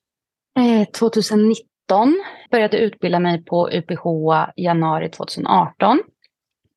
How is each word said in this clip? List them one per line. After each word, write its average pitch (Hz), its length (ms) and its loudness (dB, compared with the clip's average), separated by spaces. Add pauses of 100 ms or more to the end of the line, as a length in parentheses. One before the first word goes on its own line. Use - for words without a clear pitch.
(600)
eh, 226 280 2
tvåtusen 220 600 0
nitton. 233 760 0 (280)
Började 214 260 2
utbilda 180 420 -2
mig 170 260 -2
på 175 260 -2
U - 100 -2
P 165 140 -8
H 160 400 -2 (200)
januari 165 540 -2
tvåtusen - 380 -10
arton. 208 540 2 (760)